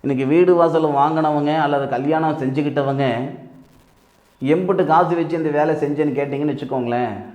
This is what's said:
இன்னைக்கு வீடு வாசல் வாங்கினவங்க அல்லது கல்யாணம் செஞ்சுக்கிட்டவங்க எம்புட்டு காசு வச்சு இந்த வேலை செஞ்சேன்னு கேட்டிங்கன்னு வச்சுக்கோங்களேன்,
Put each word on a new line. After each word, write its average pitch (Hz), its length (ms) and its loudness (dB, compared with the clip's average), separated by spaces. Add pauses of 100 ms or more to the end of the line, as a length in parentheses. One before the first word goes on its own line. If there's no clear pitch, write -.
இன்னைக்கு 135 260 -2
வீடு 180 280 6
வாசல் 165 300 4
வாங்கினவங்க 151 720 2
அல்லது 143 300 0
கல்யாணம் 151 500 -2
செஞ்சுக்கிட்டவங்க 135 920 -2 (1120)
எம்புட்டு 175 420 2
காசு 165 280 4
வச்சு 165 220 -2
இந்த 160 120 -2
வேலை 151 260 2
செஞ்சேன்னு 147 420 -2
கேட்டிங்கன்னு 139 400 -2
வச்சுக்கோங்களேன், 123 560 -4 (220)